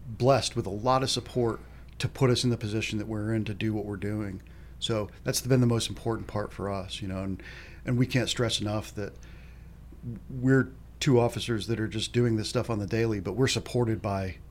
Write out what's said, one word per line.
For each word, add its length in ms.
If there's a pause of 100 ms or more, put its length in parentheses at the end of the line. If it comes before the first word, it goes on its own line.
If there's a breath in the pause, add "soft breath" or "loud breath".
blessed 480
with 100
a 40
lot 320
of 80
support 500 (380 soft breath)
to 100
put 220
us 140
in 60
the 60
position 420
that 80
we're 280
in 100
to 100
do 200
what 100
we're 120
doing. 440 (380 soft breath)
So 320 (140 soft breath)
that's 180
been 180
the 60
most 240
important 360
part 260
for 180
us, 320
you 60
know, 140
and, 200 (420 loud breath)
and 140
we 80
can't 220
stress 320
enough 340
that 180 (1160 soft breath)
we're 400 (280)
two 200
officers 480
that 140
are 80
just 240
doing 240
this 120
stuff 200
on 100
the 80
daily, 340
but 120
we're 160
supported 540
by 340 (140)